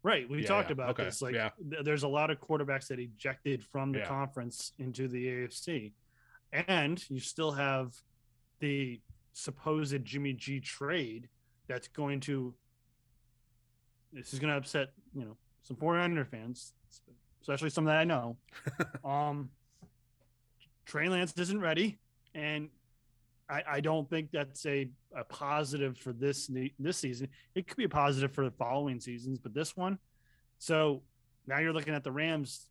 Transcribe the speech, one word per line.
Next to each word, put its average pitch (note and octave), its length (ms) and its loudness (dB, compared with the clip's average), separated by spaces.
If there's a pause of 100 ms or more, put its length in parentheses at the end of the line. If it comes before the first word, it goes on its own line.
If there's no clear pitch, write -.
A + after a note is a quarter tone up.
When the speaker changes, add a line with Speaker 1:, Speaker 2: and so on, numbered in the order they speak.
Speaker 1:
Right, D3+ 280 4
we D3 120 0
Speaker 2:
Yeah, - 60 0
Speaker 1:
talked G3 220 4
Speaker 2:
yeah. D#3 40 2
Speaker 1:
about C3 180 0
Speaker 2:
Okay, A2 140 0
Speaker 1:
this. - 160 -4
Like, B2 140 -2
Speaker 2:
yeah. A2 160 2 (180)
Speaker 1:
th-, D3+ 160 -4
there's D3+ 180 4
a D3 40 2
lot D3+ 240 4
of D3 100 -2
quarterbacks C#3+ 460 0
that B2 120 -4
ejected B2 640 -4
from C#3 280 -2
the G#3+ 80 0
Speaker 2:
Yeah. G3 80 -2
Speaker 1:
conference C3+ 720 -4
into C3 280 -4
the B2 220 -2
A B2 160 -2
F A#2 80 -10
C. A2+ 400 -6 (580)
And E3+ 580 2
you C3 100 -4
still D#3 320 -2
have C3+ 420 0 (640)
the C#3 400 -2 (340)
supposed C#3+ 720 -2
Jimmy C3+ 300 -4
G C3+ 260 -6
trade C3 720 -4 (380)
that's B2 200 -6
going C#3+ 340 -2
to, C3+ 320 -2 (1600)
this C3+ 220 -12
is C3 60 -4
gonna D3 180 2
upset, C3+ 360 -2 (220)
you B2+ 100 -6
know, G#2+ 120 -14 (240)
some - 160 -10
Four E3 180 4
Niner E3+ 300 2
fans, A#2 480 -10 (680)
especially C#3+ 280 0
some D#3 160 2
that D#3 120 8
I D#3+ 60 8
know. B2 340 2 (340)
Speaker 2:
<laughs> - 340 -4
Speaker 1:
Um, C#3+ 440 0 (1400)
Trey D3+ 220 0
Lance F3+ 300 4
isn't F#3+ 240 0
ready, F3+ 360 4 (380)
and D3+ 320 -2 (840)
I, D3+ 160 0
I D3 140 0
don't D#3 300 2
think D#3+ 240 -2
that's C#3 320 -4
a, C#3 240 0 (260)
a A#2+ 80 -4
positive C#3+ 720 0
for C3 140 -6
this C#3 380 0
ne-, B2+ 280 -2
this E3 200 0
season. C3 320 -4 (260)
It F#3 140 -2
could - 80 -6
be A#3+ 80 2
a D#3+ 40 2
positive C#3 440 4
for C#3 100 2
the B2 80 2
following B2+ 480 0
seasons, B2 400 -6
but A2 140 -12
this D#3 240 -2
one. F#3+ 200 0 (640)
So D#3 420 4 (460)
now C3+ 120 2
you're D#3+ 120 2
looking D#3 220 0
at C#3+ 100 -2
the C3+ 80 -4
Rams. D3+ 600 -2